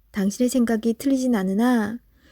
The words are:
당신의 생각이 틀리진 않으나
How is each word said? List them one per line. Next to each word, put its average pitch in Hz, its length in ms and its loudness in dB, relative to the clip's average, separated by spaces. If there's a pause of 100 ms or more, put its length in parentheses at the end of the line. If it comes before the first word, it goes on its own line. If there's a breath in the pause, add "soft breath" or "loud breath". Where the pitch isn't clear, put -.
(120)
당신의 208 380 0
생각이 233 440 0
틀리진 254 420 0
않으나 214 640 0 (320 soft breath)